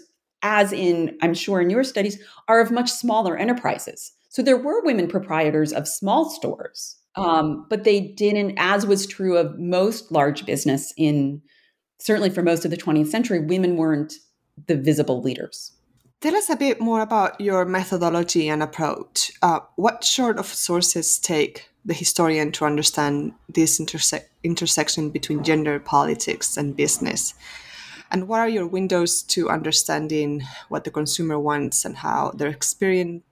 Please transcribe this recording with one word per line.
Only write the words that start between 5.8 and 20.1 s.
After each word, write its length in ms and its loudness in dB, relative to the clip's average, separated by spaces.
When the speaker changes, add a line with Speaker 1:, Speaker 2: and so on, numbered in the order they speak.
Speaker 1:
small 400 0
stores, 720 -10
um, 540 0
but 140 -2
they 160 6
didn't, 580 0
as 260 2
was 220 2
true 320 0
of 220 0
most 520 0
large 320 2
business 540 -2
in, 460 2
certainly 320 0
for 100 -4
most 240 2
of 60 -2
the 60 -4
twentieth 320 0
century, 320 0
women 360 0
weren't 380 0
the 100 2
visible 460 2
leaders. 520 -8
Speaker 2:
Tell 160 0
us 140 0
a 60 0
bit 260 0
more 200 2
about 380 0
your 240 2
methodology 840 0
and 140 0
approach. 680 -4
Uh, 160 4
what 280 0
sort 360 0